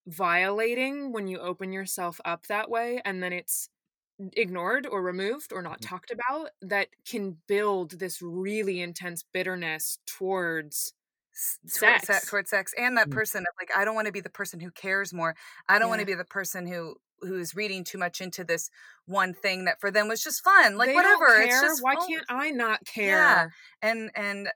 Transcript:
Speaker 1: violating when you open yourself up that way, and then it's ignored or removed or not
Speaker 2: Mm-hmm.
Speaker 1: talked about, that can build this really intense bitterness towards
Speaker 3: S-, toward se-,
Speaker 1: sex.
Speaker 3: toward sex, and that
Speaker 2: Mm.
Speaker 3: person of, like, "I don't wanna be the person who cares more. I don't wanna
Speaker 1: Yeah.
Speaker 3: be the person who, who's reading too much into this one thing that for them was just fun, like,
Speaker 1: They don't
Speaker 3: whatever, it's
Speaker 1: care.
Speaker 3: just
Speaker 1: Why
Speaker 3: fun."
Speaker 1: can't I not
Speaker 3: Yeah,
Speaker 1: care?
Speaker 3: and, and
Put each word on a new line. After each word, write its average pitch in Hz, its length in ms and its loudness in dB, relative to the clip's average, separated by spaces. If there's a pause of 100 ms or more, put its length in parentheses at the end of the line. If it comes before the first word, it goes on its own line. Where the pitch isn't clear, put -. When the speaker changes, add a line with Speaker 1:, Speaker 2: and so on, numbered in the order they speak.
Speaker 1:
violating 220 1080 0
when 202 160 -4
you 180 120 -6
open 185 320 -6
yourself 190 520 -6
up 170 240 -6
that 214 220 -2
way, 233 340 -2
and 185 180 -4
then 180 120 -4
it's - 340 -6 (640)
ignored 196 520 -2
or 196 160 -4
removed 196 500 -4
or 185 100 -8
not 160 180 -12
Speaker 2:
Mm-hmm. - 20 -14
Speaker 1:
talked - 300 -12
about, 285 380 -4 (120)
that 196 260 -2 (180)
can 196 320 -6 (100)
build 202 520 2
this 180 220 -6
really 190 600 -4
intense 175 420 -10 (100)
bitterness 175 720 -4
towards 170 880 -4 (400)
Speaker 3:
S-, - 240 -6 (160)
toward 220 280 6
se-, 196 180 2
Speaker 1:
sex. - 60 -4
Speaker 3:
toward 202 220 -2
sex, 190 300 -2
and 247 200 0
that 202 100 4
Speaker 2:
Mm. 143 40 -4
Speaker 3:
person 214 300 -2
of, 175 180 -4
like, 180 160 -10
"I 196 80 2
don't 220 100 0
wanna 214 180 -2
be 196 80 -6
the 170 100 -12
person 180 300 -10
who 175 100 -12
cares 190 440 -4
more. 165 200 -2 (340)
I 196 100 8
don't 226 120 4
wanna 214 140 0
Speaker 1:
Yeah. - 20 -4
Speaker 3:
be 190 80 -2
the 175 120 -4
person 185 400 -6
who, 170 300 -8 (240)
who's 180 340 -6
reading 190 300 -6
too 196 140 -10
much 175 220 -4
into 180 240 -10
this 165 260 -2 (360)
one 185 280 0
thing 185 320 -2
that - 140 0
for 202 100 -2
them 208 180 2
was 220 140 -2
just - 220 -6
fun, 320 340 8
like, 247 160 4
Speaker 1:
They 349 80 6
don't 381 240 6
Speaker 3:
whatever, 220 140 10
it's 247 200 6
Speaker 1:
care. - 0 -
Speaker 3:
just 285 220 2
Speaker 1:
Why 262 140 2
Speaker 3:
fun." 349 120 -2
Speaker 1:
can't 320 200 -4
I 277 220 -2
not 233 340 -2 (180)
Speaker 3:
Yeah, 196 420 6
Speaker 1:
care? 165 100 -6 (280)
Speaker 3:
and, 220 340 0
and 202 400 -4